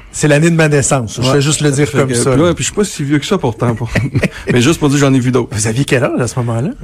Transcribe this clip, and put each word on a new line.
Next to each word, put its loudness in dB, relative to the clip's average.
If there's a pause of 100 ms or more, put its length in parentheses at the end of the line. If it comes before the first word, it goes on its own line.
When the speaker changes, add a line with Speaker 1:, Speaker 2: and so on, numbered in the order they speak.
(120)
Speaker 1:
C'est -2
l'année 4
de 2
ma 4
naissance. 0
Je 0
Speaker 2:
Ouais. 2
Speaker 1:
fais 4
juste 0
le 2
dire 2
Speaker 2:
Fait -4
Speaker 1:
comme 0
Speaker 2:
que, -2
Speaker 1:
ça, 0
Speaker 2:
puis 2
Speaker 1:
là. 4
Speaker 2:
ouais, 2
puis -4
je -4
suis -12
pas 0
si -4
vieux 0
que -6
ça 0
pourtant, -2
pour, -6 (300)
<laughs> -4
mais 4
juste 2
pour 2
dire, 2
j'en 4
ai 4
vu 0
d'autres. -2
Speaker 1:
Vous -2
aviez 0
quel 0
âge -2
à -2
ce -6
moment-là ? -2 (120)